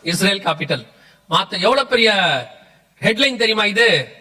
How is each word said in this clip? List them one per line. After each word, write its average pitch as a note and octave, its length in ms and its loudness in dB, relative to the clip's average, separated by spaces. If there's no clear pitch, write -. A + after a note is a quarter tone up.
Israel F#3+ 340 0
capital." D3+ 500 -6
மாத்த F3+ 320 -2
எவ்வளவு B3+ 260 2
பெரிய A#3 240 2
ஹெட்லைன் B3 340 0
தெரியுமா A3 300 0
இது? G3+ 560 0